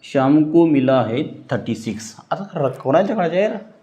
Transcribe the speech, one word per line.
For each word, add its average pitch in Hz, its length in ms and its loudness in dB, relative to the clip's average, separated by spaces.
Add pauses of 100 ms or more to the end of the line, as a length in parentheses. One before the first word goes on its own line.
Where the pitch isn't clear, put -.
(120)
श्याम 151 400 2
को 170 140 6
मिला 131 360 4
है 113 200 -2 (280)
थर्टी 117 240 -4
सिक्स. - 420 -10 (140)
आता 180 140 -6 (100)
र-, 147 140 0
कोणाच्या 160 480 -2
काढायचं 170 200 -2
आहे? 208 220 -2 (240)